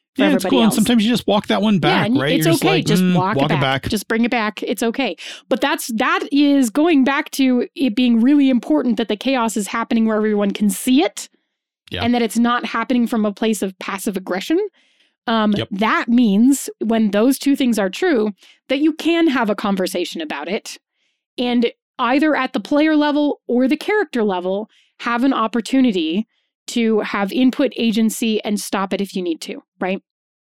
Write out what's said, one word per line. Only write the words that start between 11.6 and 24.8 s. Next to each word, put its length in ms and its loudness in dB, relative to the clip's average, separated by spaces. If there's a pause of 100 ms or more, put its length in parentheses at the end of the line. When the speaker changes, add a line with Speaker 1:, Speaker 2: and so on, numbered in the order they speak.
Speaker 2:
Yeah. 140 -6
Speaker 1:
and 100 0
that 80 0
it's 160 -2
not 260 2
happening 420 -2
from 200 0
a 60 -2
place 280 -2
of 200 -6
passive 360 -6
aggression. 420 -4 (720)
Um, 220 2
Speaker 2:
Yep. 180 -2
Speaker 1:
that 380 -2
means 600 4 (160)
when 280 0
those 260 2
two 180 0
things 220 0
are 100 0
true, 440 0 (360)
that 120 0
you 120 2
can 360 2
have 200 0
a 60 0
conversation 640 -4
about 280 -8
it 280 -8 (600)
and 340 0 (260)
either 360 2
at 180 -4
the 80 -4
player 360 2
level 500 0
or 220 2
the 80 0
character 480 -2
level, 440 -2 (320)